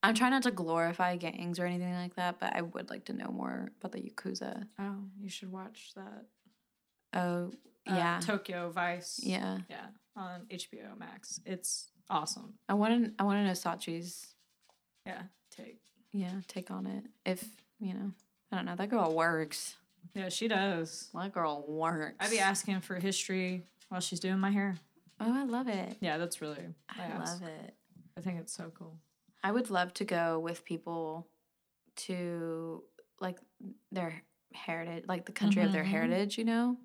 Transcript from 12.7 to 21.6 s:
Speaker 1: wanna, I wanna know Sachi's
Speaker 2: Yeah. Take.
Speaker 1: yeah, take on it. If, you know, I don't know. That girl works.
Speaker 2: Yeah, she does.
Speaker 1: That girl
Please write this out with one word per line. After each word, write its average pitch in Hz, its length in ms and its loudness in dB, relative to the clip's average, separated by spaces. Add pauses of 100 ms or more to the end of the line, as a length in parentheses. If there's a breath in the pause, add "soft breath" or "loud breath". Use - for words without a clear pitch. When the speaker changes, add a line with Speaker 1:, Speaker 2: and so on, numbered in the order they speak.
Speaker 1:
wanna, 220 460 6
I 190 40 4
wanna 202 220 6
know 190 60 4
Sachi's 175 840 -4 (720)
Speaker 2:
Yeah. 185 180 -8 (280)
Take. 233 300 -16 (300)
Speaker 1:
yeah, 190 360 -2
take - 240 -8
on 190 160 -4
it. 202 180 -6 (200)
If, 185 180 0 (360)
you 190 140 -4
know, 196 180 -4 (400)
I 202 60 -2
don't 175 80 -2
know. 175 100 -4
That 190 140 -2
girl 190 240 4
works. 160 640 2 (400)
Speaker 2:
Yeah, 190 140 -2
she 220 180 0
does. 190 680 2
Speaker 1:
That 185 200 -2
girl 151 340 2